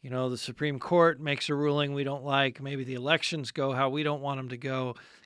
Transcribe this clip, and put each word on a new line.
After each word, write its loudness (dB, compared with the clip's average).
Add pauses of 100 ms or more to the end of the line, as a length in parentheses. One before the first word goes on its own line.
you -14
know, 0
the -4
Supreme -4
Court 6
makes -2
a 2
ruling 2
we -2
don't -4
like, 2
maybe -6
the -8
elections 0
go -2
how 2
we -2
don't -2
want -4
'em -8
to -10
go, -4 (320)